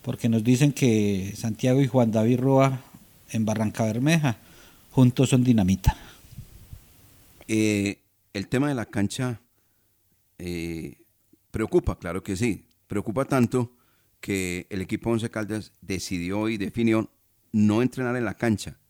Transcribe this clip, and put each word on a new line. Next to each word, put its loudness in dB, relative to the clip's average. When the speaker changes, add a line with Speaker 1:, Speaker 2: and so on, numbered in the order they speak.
Speaker 1:
porque -4
nos 2
dicen 4
que 0
Santiago 0
y 2
Juan 2
David 2
Roa 2
en -2
Barranca -2
Bermeja, 0
juntos 4
son 4
dinamita. 4
Speaker 2:
Eh, 0
el -6
tema 0
de -2
la -4
cancha, -4
eh, -8
preocupa, -2
claro -8
que -6
sí. -4
Preocupa -6
tanto 0
que -4
el -6
equipo -4
Once -2
Caldas -8
decidió -4
y -4
definió 0
no 4
entrenar -2
en -2
la -6
cancha -2